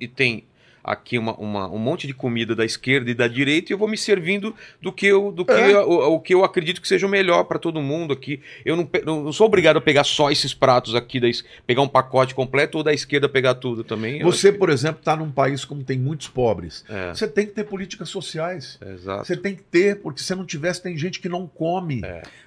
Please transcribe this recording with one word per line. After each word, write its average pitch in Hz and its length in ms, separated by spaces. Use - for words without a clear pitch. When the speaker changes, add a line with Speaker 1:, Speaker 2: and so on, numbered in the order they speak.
Speaker 1:
e - 20
tem 120 360
aqui - 380
uma, 113 180
uma, 101 320
um 95 80
monte 143 300
de 135 60
comida 117 420
da 113 100
esquerda 123 460
e - 20
da 120 140
direita 139 440
e - 20
eu 190 40
vou 214 100
me 214 100
servindo 196 580
do 190 120
que - 120
eu, 202 260
do 170 140
que 180 60
Speaker 2:
É. 196 220
Speaker 1:
a, 202 100
o, 156 320
o 156 60
que - 120
eu 185 100
acredito 180 380
que - 60
seja 180 180
o 196 40
melhor 180 340
pra 160 160
todo 160 220
mundo 147 320
aqui. 135 280
Eu 165 140
não 175 80
pe-, 160 200
não, 151 180
não 151 100
sou 214 120
obrigado 165 320
a 147 40
pegar 143 240
só 147 260
esses 143 220
pratos 123 420
aqui, 120 240
da 120 80
es-, 120 160
pegar 123 140
um 139 60
pacote 131 460
completo 135 440
ou 151 60
da 151 100
esquerda 139 340
pegar 131 280
tudo 120 280
também. 113 380
Eu 175 100
Speaker 2:
Você, 185 160
Speaker 1:
acho 202 60
que 202 60
Speaker 2:
por 185 100
exemplo, 151 340
tá 156 140
num 156 120
país 135 360
como 143 180
tem 131 160
muitos 143 300
pobres. 98 580
Speaker 1:
É. 95 260
Speaker 2:
Você 214 140
tem 208 180
que 208 60
ter 208 140
políticas 190 440
sociais. 170 720
Speaker 1:
Exato. 95 460
Speaker 2:
Você 180 80
tem 196 200
que - 80
ter, 202 380
porque 147 220
se 190 100
não 185 120
tivesse, 170 360
tem 175 160
gente 170 220
que - 80
não 180 180
come. 160 600
Speaker 1:
É. 87 180